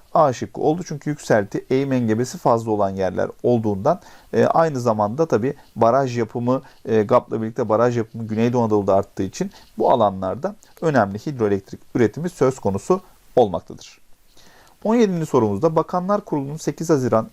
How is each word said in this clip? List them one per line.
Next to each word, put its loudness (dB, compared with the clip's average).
A 4
şıkkı -8
oldu. 0
Çünkü -8
yükselti, -2
eğim 0
engebesi 0
fazla 0
olan 0
yerler -2
olduğundan, 0
e, 2
aynı 0
zamanda 0
tabii -2
baraj 2
yapımı, -2
e, 2
gap'la 0
birlikte -4
baraj 2
yapımı -6
Güneydoğu 0
Anadolu'da 2
arttığı -2
için -6
bu 2
alanlarda 0
önemli 0
hidroelektrik -4
üretimi 0
söz 0
konusu -2
olmaktadır. -2
On 0
yedinci 2
sorumuzda 2
Bakanlar 0
Kurulu'nun -6
sekiz -6
Haziran 2